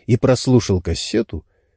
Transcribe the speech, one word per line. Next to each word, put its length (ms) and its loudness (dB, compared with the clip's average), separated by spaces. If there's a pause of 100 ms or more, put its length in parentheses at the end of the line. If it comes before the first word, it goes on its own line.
и 100 0
прослушал 680 2
кассету, 640 -6 (300)